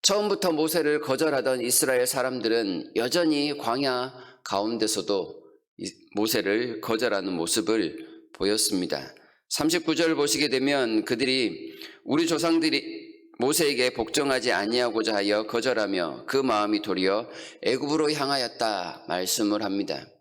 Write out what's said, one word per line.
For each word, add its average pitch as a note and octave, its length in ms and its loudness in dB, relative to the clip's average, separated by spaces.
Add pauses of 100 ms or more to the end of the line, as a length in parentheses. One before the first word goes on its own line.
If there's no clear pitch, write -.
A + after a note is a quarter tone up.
처음부터 G3+ 500 2
모세를 D#3 480 0
거절하던 C3 640 0
이스라엘 B2+ 440 2
사람들은 A#2 920 0
여전히 D3 600 2
광야 B2+ 560 -2 (300)
가운데서도 G#2 1000 -2 (340)
이 F#2 120 -8 (260)
모세를 A2 680 0
거절하는 G#2+ 500 0
모습을 A2 760 0 (280)
보였습니다. F#2 840 -2 (320)
삼십구 D#3+ 480 0
절 D#3+ 200 2
보시게 D3 340 2
되면 B2+ 560 2
그들이 B2+ 680 -2 (300)
"우리 D#3+ 240 0
조상들이 D#3+ 880 0 (240)
모세에게 C3 540 2
복종하지 B2+ 600 0
아니하고자 A2 640 2
하여 G#2 320 2
거절하며 G#2 840 0
그 C3+ 100 0
마음이 G#2+ 440 2
도리어 G2 480 0 (320)
애굽으로 D3 500 0
향하였다." A#2 960 -2
말씀을 G#2 560 0
합니다. F#2+ 460 -4 (120)